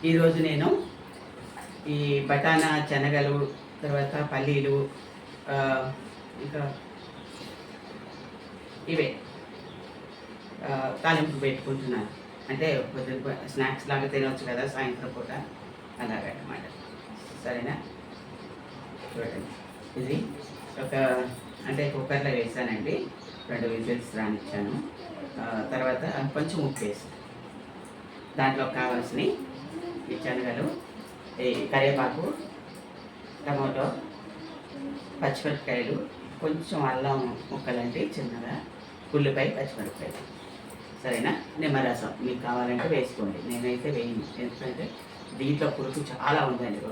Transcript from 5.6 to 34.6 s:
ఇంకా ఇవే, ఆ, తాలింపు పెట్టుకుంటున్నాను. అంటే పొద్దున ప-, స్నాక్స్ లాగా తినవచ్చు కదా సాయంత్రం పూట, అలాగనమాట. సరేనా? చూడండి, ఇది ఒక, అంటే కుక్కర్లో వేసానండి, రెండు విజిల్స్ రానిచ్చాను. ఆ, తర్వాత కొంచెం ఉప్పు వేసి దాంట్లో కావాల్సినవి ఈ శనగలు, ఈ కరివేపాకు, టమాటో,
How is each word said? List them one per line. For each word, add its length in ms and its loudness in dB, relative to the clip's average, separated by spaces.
ఇంకా 300 -2
ఇవే, 260 4
ఆ, 400 0
తాలింపు 360 4
పెట్టుకుంటున్నాను. 680 0
అంటే 460 2
పొద్దున 260 -4
ప-, 260 -4
స్నాక్స్ 420 0
లాగా 180 2
తినవచ్చు 440 2
కదా 160 0
సాయంత్రం 420 -2
పూట, 220 -6
అలాగనమాట. 640 -4
సరేనా? 320 -2
చూడండి, 340 -4
ఇది 280 2
ఒక, 140 -2
అంటే 220 2
కుక్కర్లో 420 2
వేసానండి, 760 2
రెండు 180 0
విజిల్స్ 480 0
రానిచ్చాను. 680 0
ఆ, 320 -2
తర్వాత 640 2
కొంచెం 340 2
ఉప్పు 160 0
వేసి 240 -2
దాంట్లో 280 6
కావాల్సినవి 720 2
ఈ 100 -2
శనగలు, 400 0
ఈ 260 4
కరివేపాకు, 680 4
టమాటో, 380 2